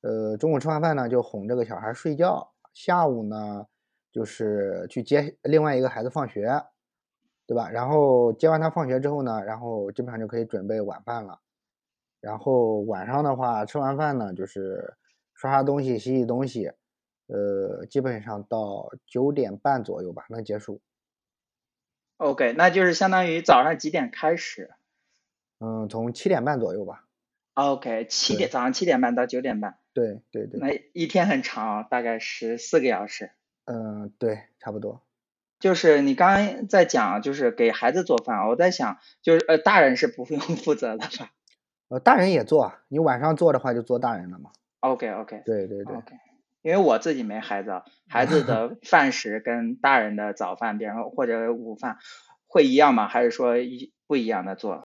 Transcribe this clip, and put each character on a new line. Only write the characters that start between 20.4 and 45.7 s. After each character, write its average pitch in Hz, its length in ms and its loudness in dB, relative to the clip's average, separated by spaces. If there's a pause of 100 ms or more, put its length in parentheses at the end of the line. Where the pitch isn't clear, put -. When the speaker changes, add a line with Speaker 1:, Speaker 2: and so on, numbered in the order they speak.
Speaker 1:
结 104 140 -6
束。 104 240 -14 (1400)
Speaker 2:
OK， 135 340 0
那 165 160 4
就 185 160 4
是 180 80 4
相 190 180 2
当 185 160 2
于 160 140 -2
早 139 240 6
上 156 140 0
几 156 100 -8
点 147 220 -2
开 165 260 -2
始？ - 380 -14 (840)
Speaker 1:
嗯， 110 280 -6
从 113 240 -6
七 - 160 -4
点 139 160 2
半 143 160 0
左 98 140 -2
右 101 100 -6
吧。 - 220 -14 (480)
Speaker 2:
OK， 131 540 0
七 - 280 -2
点， - 120 0
Speaker 1:
对。 - 40 -8
Speaker 2:
早 131 80 0
上 131 120 0
七 185 120 -2
点 139 160 2
半 120 160 2
到 123 100 2
九 123 140 -4
点 120 200 -4
半。 101 180 -8 (140)
Speaker 1:
对， 113 380 -4
对， 110 160 -8
对。 - 140 -10
Speaker 2:
那 139 200 -4 (120)
一 165 160 -4
天 180 180 2
很 139 160 2
长， 110 480 -6
大 123 120 0
概 113 180 -2
十 117 360 -6
四 - 220 0
个 131 100 2
小 104 200 -2
时。 - 240 -12 (320)
Speaker 1:
嗯， 107 520 -10
对， 107 260 -4 (180)
差 110 100 -10
不 104 80 -8
多。 104 240 -10 (560)
Speaker 2:
就 185 160 4
是 156 260 6
你 139 140 2
刚 185 220 6
刚 208 320 -2
在 185 160 6
讲， 107 360 0
就 139 120 -4
是 139 180 2
给 117 220 2
孩 120 180 0
子 175 140 0
做 151 120 4
饭， 107 300 -2
我 110 80 2
在 180 160 4
想， 110 280 -4 (240)
就 165 140 6
是， 165 120 4
呃， 160 100 6
大 196 220 6
人 131 160 6
是 143 100 2
不 123 200 -6
用 147 140 -6
负 151 360 -2
责 110 200 -4
的 - 20 -10
吧？ - 340 -12 (560)
Speaker 1:
呃， 127 100 -6
大 - 160 8
人 185 160 4
也 135 140 2
做 143 180 4
啊， - 240 -4
你 143 140 -2
晚 135 180 2
上 156 160 2
做 160 180 4
的 127 60 2
话 123 160 0
就 117 80 -2
做 120 160 0
大 120 180 -2
人 90 140 -12
的 90 80 -16
嘛。 - 140 -20 (260)
Speaker 2:
OK，OK。 110 680 -4
Speaker 1:
对， 104 220 -2
对， 101 180 -10